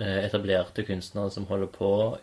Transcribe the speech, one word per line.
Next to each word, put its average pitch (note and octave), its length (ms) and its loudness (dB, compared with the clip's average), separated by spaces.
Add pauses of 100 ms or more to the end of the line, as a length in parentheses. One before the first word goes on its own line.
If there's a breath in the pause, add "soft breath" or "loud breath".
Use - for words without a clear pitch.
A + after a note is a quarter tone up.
eh, G2 280 0
etablerte G2 580 0
kunstnere G2 440 -4
som G2 160 -8
holder G2 200 -2
på, G2+ 560 2